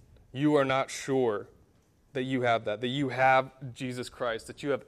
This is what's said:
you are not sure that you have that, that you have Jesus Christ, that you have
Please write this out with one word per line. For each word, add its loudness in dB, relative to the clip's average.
you 2
are 6
not 0
sure 0
that -2
you -2
have 2
that, -4
that -2
you -2
have 4
Jesus -8
Christ, -6
that -16
you -6
have -2